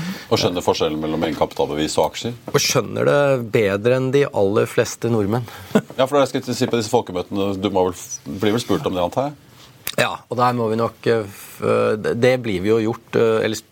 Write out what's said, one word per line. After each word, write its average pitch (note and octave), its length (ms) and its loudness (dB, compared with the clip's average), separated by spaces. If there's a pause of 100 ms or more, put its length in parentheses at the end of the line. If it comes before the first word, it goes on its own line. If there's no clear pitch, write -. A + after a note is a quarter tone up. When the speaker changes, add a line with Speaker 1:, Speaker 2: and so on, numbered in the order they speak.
(300)
Speaker 1:
Og A2+ 80 4
skjønner F2+ 240 0
forskjellen E2 400 0
mellom D#2 240 -2
egenkapitalbevis D2+ 720 -2
og E2 140 4
aksjer? - 200 -6 (220)
Speaker 2:
Og C#3+ 80 4
skjønner G#2+ 480 0
det C#3 400 2
bedre G#2+ 480 2
enn C3 140 0
de C#3 180 4
aller G#2+ 400 2
fleste - 400 -2
nordmenn. A2 320 0 (320)
<laughs> - 80 4 (160)
Speaker 1:
Ja, C3 80 4
for C3 140 -2
da C3 100 4
skal C3+ 160 -4
jeg B2 80 -4
si B2+ 160 0
på A#2 80 0
disse A2 160 -2
folkemøtene, G2 640 -2
du G2 140 0
må F#2 160 4
vel F2+ 80 -8
f-, - 260 -14
blir G2+ 300 0
vel A#2+ 80 0
spurt F2 240 0
om F#2+ 80 -2
det, F2+ 80 0
antar B2+ 300 -2
jeg? C#3+ 40 -20 (640)
Speaker 2:
Ja, A2 320 -2
og A#2+ 80 -6
der B2 160 2
må A#2 160 -2
vi A2+ 80 0
nok, A2+ 320 -4
eh, A2+ 160 2
f-, - 320 -18 (400)
det, F2 240 -2
det B2+ 180 4
blir G#2 220 -2
vi G#2 80 0
jo A2+ 80 4
gjort, A2 400 -4
eh, A2+ 260 4
eller G#2+ 140 -2
s-, - 120 -14